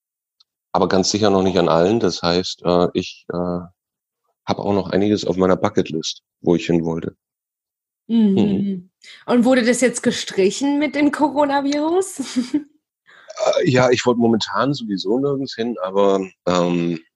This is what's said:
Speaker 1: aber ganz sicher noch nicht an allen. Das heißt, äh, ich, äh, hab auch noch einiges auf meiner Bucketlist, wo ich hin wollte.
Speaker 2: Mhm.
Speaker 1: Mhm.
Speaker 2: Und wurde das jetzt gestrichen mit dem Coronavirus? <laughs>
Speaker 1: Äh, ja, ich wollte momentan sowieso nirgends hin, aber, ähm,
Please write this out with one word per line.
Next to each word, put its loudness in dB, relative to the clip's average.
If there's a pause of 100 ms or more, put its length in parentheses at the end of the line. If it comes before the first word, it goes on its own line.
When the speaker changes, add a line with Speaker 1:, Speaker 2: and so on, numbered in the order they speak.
(720)
Speaker 1:
aber 0
ganz 2
sicher 0
noch 2
nicht 0
an 2
allen. 2
Das -2
heißt, -2
äh, 2
ich, -6
äh, -4 (840)
hab -4
auch -2
noch -2
einiges 0
auf -2
meiner 2
Bucketlist, -4 (200)
wo 2
ich -4
hin 0
wollte. -6 (920)
Speaker 2:
Mhm. 2
Speaker 1:
Mhm. -2 (360)
Speaker 2:
Und 2
wurde 4
das 2
jetzt 0
gestrichen 0
mit -2
dem 2
Coronavirus? 0 (320)
<laughs> -6 (840)
Speaker 1:
Äh, 2
ja, 4
ich 0
wollte 2
momentan 0
sowieso -4
nirgends -4
hin, -6
aber, 0 (200)
ähm, 0 (160)